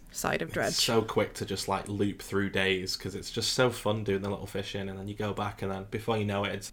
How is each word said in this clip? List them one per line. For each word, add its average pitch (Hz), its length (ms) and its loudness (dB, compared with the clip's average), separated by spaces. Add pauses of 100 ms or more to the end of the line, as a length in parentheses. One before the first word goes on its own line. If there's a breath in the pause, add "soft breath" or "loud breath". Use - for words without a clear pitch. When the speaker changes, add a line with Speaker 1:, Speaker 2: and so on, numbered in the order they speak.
(100)
Speaker 1:
side - 320 0
of 165 80 -4
Speaker 2:
It's - 40 -6
Speaker 1:
Dredge. 117 200 2
Speaker 2:
so 113 280 4
quick 107 320 0
to - 100 -6
just, - 220 -4
like, 95 220 0
loop 101 340 0
through 98 280 0
days 95 460 2
'cause 98 200 -6
it's - 160 -10
just - 200 0
so 127 180 6
fun 110 340 0
doing 98 180 2
the 98 80 -2
little 95 160 -4
fishing, 98 420 -4
and 95 80 -8
then 98 120 -6
you 104 60 -6
go 104 200 -2
back 101 260 -4
and 98 120 -2
then 95 180 -6
before 110 260 0
you 107 80 2
know 101 200 2
it, 98 100 0
it's - 180 -8